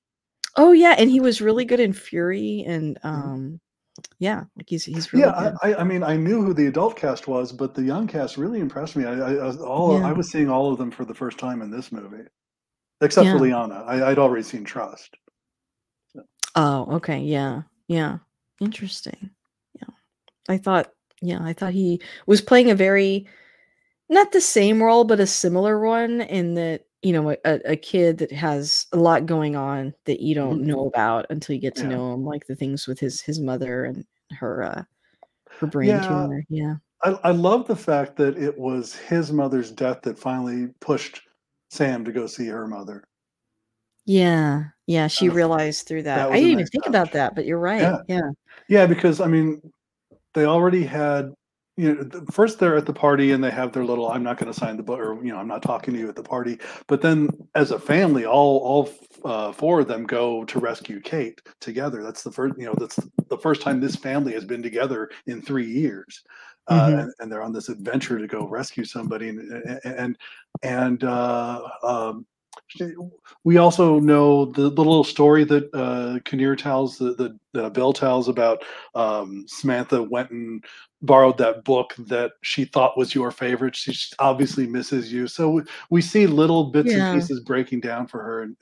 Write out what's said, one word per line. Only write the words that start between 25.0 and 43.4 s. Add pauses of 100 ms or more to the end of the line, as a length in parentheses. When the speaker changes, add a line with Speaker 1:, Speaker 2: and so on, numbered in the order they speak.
Speaker 1:
but
a
similar
one
in
that, (160)
you
know,
a,
a,
a
kid
that
has
a
lot
going
on (120)
that
you
don't
Speaker 2:
Mm-hmm.
Speaker 1:
know
about
until
you
get
to
Speaker 2:
Yeah.
Speaker 1:
know
him,
like,
the
things
with
his,
his
mother
and (320)
her,
uh, (800)
her
brain
Speaker 2:
Yeah.
Speaker 1:
tumor,
yeah. (260)
Speaker 2:
I, (140)
I
love
the
fact
that
it
was
his
mother's
death
that
finally (120)
pushed (500)
Sam
to
go
see
her
mother. (1040)